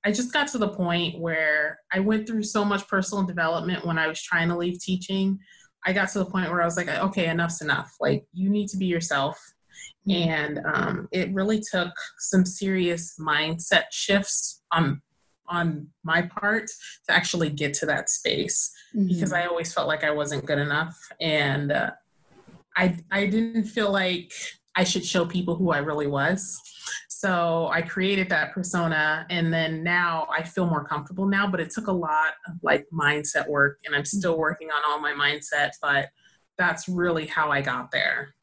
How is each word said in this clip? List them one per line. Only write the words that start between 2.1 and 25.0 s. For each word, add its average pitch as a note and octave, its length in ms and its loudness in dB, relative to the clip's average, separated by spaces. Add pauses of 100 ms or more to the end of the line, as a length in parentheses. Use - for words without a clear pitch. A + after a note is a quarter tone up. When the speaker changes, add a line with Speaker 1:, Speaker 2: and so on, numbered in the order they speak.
Speaker 1:
through A3 160 -2
so G#3 220 0
much G3 220 0
personal G3 380 0
development E3+ 600 -2
when E3 140 0
I D#3 80 2
was D#3+ 140 -4
trying E3+ 280 2
to F3 80 2
leave F3 220 -2
teaching. F#3+ 600 0 (460)
I F#3+ 80 2
got F#3+ 160 2
to G3+ 100 -2
the F#3 60 2
point F3+ 260 -2
where F3 100 2
I E3+ 40 6
was E3+ 120 0
like, F3 120 -2
"Okay, F#3+ 380 0
enough's E3+ 340 0
enough. D3 380 -4
Like, C#3 340 0
you F#3 180 0
need G#3 180 2
to G3 80 -6
be F#3+ 80 0
yourself." D#3 540 0 (680)
Speaker 2:
Mm-hmm. F3 220 2
Speaker 1:
And, D3+ 360 -2
um, D#3 460 0
it F#3 220 -2
really G#3 260 2 (120)
took F3 200 0 (280)
some F#3+ 260 4
serious F#3 760 -2
mindset D#3 720 2
shifts - 680 0 (100)
on, D3 300 2 (460)
on E3+ 400 -2 (160)
my E3 200 2
part G3+ 440 -2 (400)
to - 80 2
actually E3+ 340 2
get C#3+ 260 -2
to D#3 120 -2
that - 240 0
space, - 600 0 (240)
Speaker 2:
Mm-hmm. G3 120 4
Speaker 1:
because F3 260 2
I F3 120 0
always E3+ 280 -4
felt D3+ 140 0
like D#3 160 0
I D3+ 80 2
wasn't D3 340 -2
good D3 140 0
enough. D3+ 360 -2 (240)
And, D3 520 2
uh, C#3+ 200 2 (840)
I, F3+ 200 4 (140)
I G3+ 140 2
didn't A3+ 400 2
feel G#3+ 260 2
like F3+ 400 0 (440)
I F#3 80 6
should F3+ 220 2